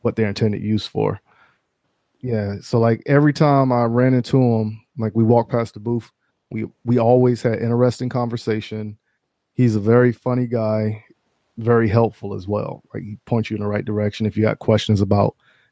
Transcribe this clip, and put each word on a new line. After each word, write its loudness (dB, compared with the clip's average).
what -2
they're 0
intended -2
use -2
for. -4
Yeah. -4
So, -2
like, 2
every 4
time 2
I 2
ran 2
into 0
him, 0
like, -4
we 4
walked 4
past -4
the -18
booth, -6
we, -8
we 2
always 4
had -2
interesting 0
conversation. -6
He's 2
a 0
very 4
funny -4
guy, -4
very 2
helpful 0
as -12
well. -6
Right? -10
He -12
points -2
you -6
in -6
the -4
right -4
direction. -2
If -2
you 2
got 0
questions 2
about, 2